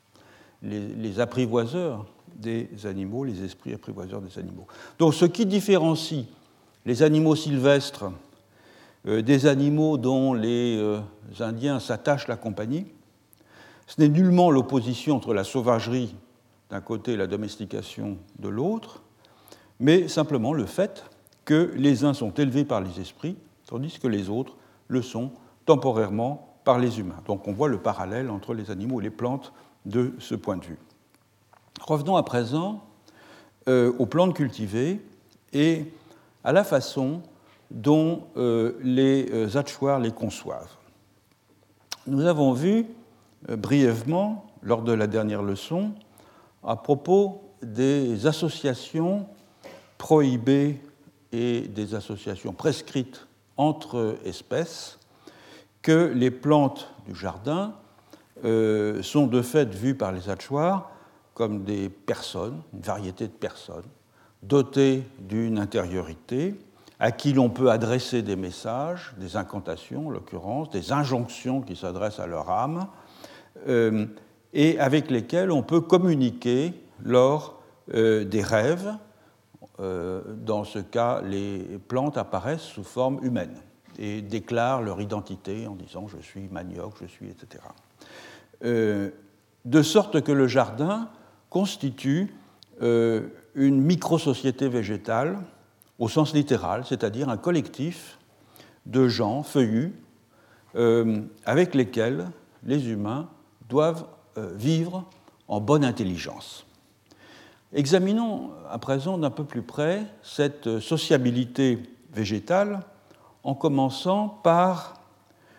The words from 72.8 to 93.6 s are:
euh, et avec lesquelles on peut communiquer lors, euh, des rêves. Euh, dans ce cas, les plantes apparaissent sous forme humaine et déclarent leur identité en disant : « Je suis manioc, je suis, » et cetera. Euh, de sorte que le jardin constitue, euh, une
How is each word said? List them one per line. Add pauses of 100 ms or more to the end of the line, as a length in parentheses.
euh, (480)
et
avec
lesquelles
on
peut
communiquer (300)
lors, (320)
euh,
des
rêves. (880)
Euh, (120)
dans
ce
cas,
les
plantes
apparaissent
sous
forme
humaine (440)
et
déclarent
leur
identité
en
disant : «
Je
suis
manioc,
je
suis, »
et
cetera. (880)
Euh, (540)
de
sorte
que
le
jardin (420)
constitue, (480)
euh, (260)
une